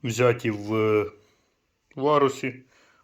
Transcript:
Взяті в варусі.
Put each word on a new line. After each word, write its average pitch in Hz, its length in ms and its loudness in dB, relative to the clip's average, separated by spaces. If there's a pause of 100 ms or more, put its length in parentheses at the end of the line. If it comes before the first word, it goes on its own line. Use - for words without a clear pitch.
Взяті 120 480 0
в 107 600 0 (840)
варусі. 135 680 0 (400)